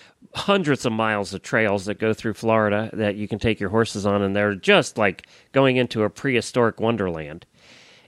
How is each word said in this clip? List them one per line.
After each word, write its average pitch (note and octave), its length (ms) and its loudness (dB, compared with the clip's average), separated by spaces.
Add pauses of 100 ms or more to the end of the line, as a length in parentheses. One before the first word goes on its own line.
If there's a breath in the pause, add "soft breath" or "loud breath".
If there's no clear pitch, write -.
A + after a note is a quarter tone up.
(340 loud breath)
hundreds F3 520 0
of A#2 60 -2
miles G#2+ 420 -2
of F2+ 80 -10
trails G#2 420 0
that G2+ 140 -6
go A2 160 0
through A2+ 200 -4
Florida A2 600 0
that G#2 220 -2
you G#2 120 -8
can A2+ 100 -6
take A2 220 -2
your G2+ 100 -2
horses G#2+ 360 0
on, G2+ 160 2
and G2 120 0
they're G#2 200 0
just E3 440 2
like G2+ 280 0 (260 soft breath)
going C3+ 240 4
into A#2+ 260 0
a G#2 80 2
prehistoric A#2+ 680 0
wonderland. F2+ 640 -4 (640 soft breath)